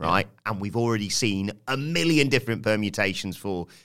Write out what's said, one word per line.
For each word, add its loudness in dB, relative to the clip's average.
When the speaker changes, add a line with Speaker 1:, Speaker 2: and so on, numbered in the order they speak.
Speaker 1:
Yeah. -2
Speaker 2:
right? 2
And -4
we've -4
already 0
seen 0
a -2
million 2
different 0
permutations 0
for -6